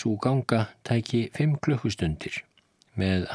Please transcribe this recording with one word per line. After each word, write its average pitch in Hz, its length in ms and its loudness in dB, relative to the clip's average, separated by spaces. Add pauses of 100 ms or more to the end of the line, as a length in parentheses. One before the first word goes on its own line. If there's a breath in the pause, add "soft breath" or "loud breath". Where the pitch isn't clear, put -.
sú 110 180 0
ganga 123 460 2 (180)
tæki 117 380 0 (100)
fimm 151 240 2
klukkustundir, 104 840 -2 (500)
með 95 420 2